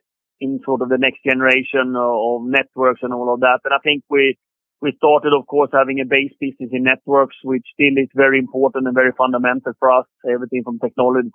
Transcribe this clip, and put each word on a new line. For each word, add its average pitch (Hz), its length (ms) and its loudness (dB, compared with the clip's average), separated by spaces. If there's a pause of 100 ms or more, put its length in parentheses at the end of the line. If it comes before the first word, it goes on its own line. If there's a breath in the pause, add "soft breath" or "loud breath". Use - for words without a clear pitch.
(400)
in 135 240 -6
sort 127 180 -2
of 127 80 -4
the 127 100 2
next 131 280 -2
generation 131 680 0
of, 120 160 0
of 117 320 -2
networks 127 560 -2
and 127 120 -6
all 123 200 -4
of 123 80 -4
that. 127 240 2
And 139 80 -2
I 139 100 0
think 147 240 -2
we, 139 300 2 (420)
we 143 180 -4
started, 151 360 2
of 139 140 0
course, 143 260 0
having 135 280 2
a 131 40 -4
base 139 340 -2
business 131 320 -8
in 127 120 -2
networks, 135 580 0
which 131 320 -4
still 139 240 0
is 135 160 0
very 135 240 2
important 131 480 -2
and 127 80 -2
very 127 240 2
fundamental 127 640 -2
for 131 100 2
us, 127 160 2 (240)
everything 123 340 -4
from 120 140 -8
technology 123 520 -2
to - 60 -16